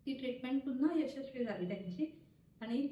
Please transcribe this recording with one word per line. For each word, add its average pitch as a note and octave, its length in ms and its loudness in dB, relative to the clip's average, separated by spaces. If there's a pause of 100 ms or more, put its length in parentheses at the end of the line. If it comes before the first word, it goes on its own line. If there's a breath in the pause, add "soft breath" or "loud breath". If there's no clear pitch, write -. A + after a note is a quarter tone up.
ती C4+ 80 -2
ट्रीटमेंट B3+ 500 -2
पुन्हा C#4+ 360 4
यशस्वी C4 460 0
झाली F3+ 220 0
त्यांची G3 580 -4 (360)
आणि A#3+ 300 0